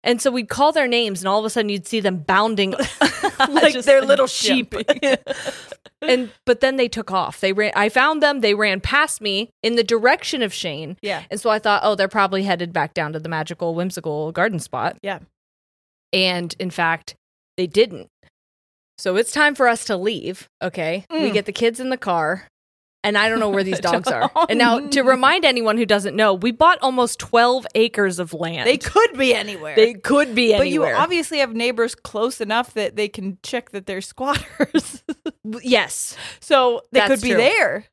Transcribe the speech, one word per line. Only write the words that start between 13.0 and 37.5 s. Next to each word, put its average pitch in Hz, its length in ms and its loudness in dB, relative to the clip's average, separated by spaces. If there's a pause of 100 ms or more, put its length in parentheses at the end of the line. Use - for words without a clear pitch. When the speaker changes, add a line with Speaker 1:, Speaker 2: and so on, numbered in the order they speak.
Speaker 1:
to 160 40 -8
the 156 100 -10
magical, 165 460 -6
whimsical 160 560 -6
garden 175 300 -2
spot." 131 420 -6
Speaker 2:
Yeah. 196 160 -8 (960)
Speaker 1:
And 180 480 0
in 185 100 -4
fact, 165 460 -4 (400)
they 185 100 -2
didn't. 185 400 0 (920)
So 185 200 -2
it's 226 160 0
time 294 240 2
for 262 100 2
us 233 200 0
to 208 100 -2
leave, 185 500 -6 (160)
okay? 180 480 -6
We 311 200 0
Speaker 2:
Mm. - 20 -6
Speaker 1:
get 208 140 -2
the 208 60 -8
kids 233 280 -2
in 254 100 -6
the 254 80 -2
car, 175 480 -2 (560)
and 208 160 0
I 214 100 4
don't 226 120 0
know 214 100 0
where 196 140 0
Speaker 2:
<laughs> - 0 -
Speaker 1:
these 190 140 -4
Speaker 2:
I - 20 -6
Speaker 1:
dogs - 280 0
are. 240 240 -2
Speaker 2:
don't 330 180 2
Speaker 1:
And - 100 0
now, 240 180 4
to 277 240 -2
Speaker 2:
know. 247 80 4
Speaker 1:
remind 269 340 2
anyone 233 340 2
who 233 80 0
doesn't 202 280 0
know, 208 180 4
we 190 200 -2
bought 320 280 4
almost 254 380 0
twelve 240 560 2
acres 208 460 0
of 170 120 -8
land. 165 360 -4
Speaker 2:
They 277 100 2
could 427 400 2
be 254 160 4
anywhere. 196 400 -6
Speaker 1:
They 220 200 6
could 277 420 0
be 233 200 4
Speaker 2:
But 233 120 2
you 311 160 2
Speaker 1:
anywhere. - 120 0
Speaker 2:
obviously 320 420 0
have 254 180 0
neighbors 233 400 -2
close 233 440 -4
enough 226 340 -4
that 208 200 -4
they 208 140 -4
can 196 340 -10
check - 280 -8
that 196 160 -12
they're 190 140 -8
squatters. - 1080 -4
<laughs> 311 40 -10 (360)
Speaker 1:
W-, 220 180 -10
yes. 226 480 0 (260)
Speaker 2:
So 254 420 2 (100)
they 240 80 6
Speaker 1:
That's 233 100 2
Speaker 2:
could 254 120 2
be 247 80 -2
Speaker 1:
true. 226 80 4
Speaker 2:
there. 240 540 2